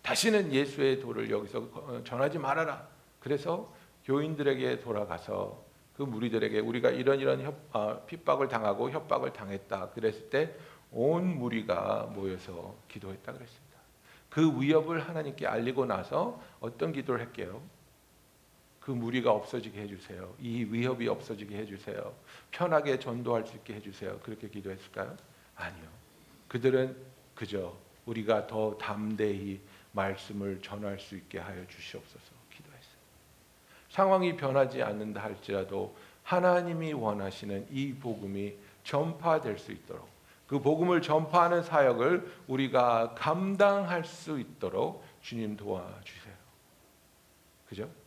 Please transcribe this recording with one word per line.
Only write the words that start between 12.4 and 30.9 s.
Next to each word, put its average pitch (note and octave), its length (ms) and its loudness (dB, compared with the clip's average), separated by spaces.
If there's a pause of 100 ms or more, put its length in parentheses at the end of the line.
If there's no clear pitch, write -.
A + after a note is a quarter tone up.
기도했다 F#2+ 460 -12
그랬습니다. - 440 -20 (520)
그 D3+ 320 4
위협을 D#3 460 4
하나님께 D#3 380 -6
알리고 B2 400 2
나서 C#3+ 560 -2 (200)
어떤 D3+ 320 -4
기도를 C3 260 -2
할게요? A2+ 420 -8 (1160)
"그 - 120 -8
무리가 A#2+ 400 2
없어지게 G#2+ 500 0
해주세요. F#2 580 -10
이 A#2+ 240 -2
위협이 A#2 460 0
없어지게 G#2 480 -4
해주세요. G#2 560 -8 (380)
편하게 D3 460 2
전도할 A#2+ 480 -2
수 - 120 -14
있게 - 160 -12
해주세요." G2+ 460 -10
그렇게 A2 280 -12
기도했을까요? G2 720 -8 (380)
아니요. F2 300 -10 (600)
그들은 C3 480 4 (380)
그저 F#2+ 400 -6 (320)
"우리가 A2 420 2
더 G#2+ 300 0
담대히 G#2 840 -2 (320)
말씀을 G2 680 -2
전할 G#2 380 -6